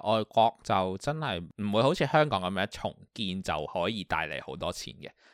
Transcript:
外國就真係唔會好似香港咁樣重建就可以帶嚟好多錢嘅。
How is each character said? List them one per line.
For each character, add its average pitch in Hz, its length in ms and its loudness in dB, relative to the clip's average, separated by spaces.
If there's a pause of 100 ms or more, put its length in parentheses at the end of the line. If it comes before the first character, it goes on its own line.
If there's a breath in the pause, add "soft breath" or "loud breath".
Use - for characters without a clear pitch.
外 110 140 4
國 113 400 2
就 95 360 0
真 147 200 -4
係 101 260 -6 (120)
唔 104 160 -4
會 110 100 6
好 139 100 6
似 180 140 0
香 151 220 4
港 104 120 0
咁 90 120 -2
樣 98 180 0
重 - 260 -8 (160)
建 95 300 -4
就 78 240 -2
可 87 240 0
以 98 140 -4
帶 80 240 -2
嚟 71 180 -6
好 - 80 -12
多 85 160 -4
錢 - 240 -8
嘅。 - 140 -14 (260 soft breath)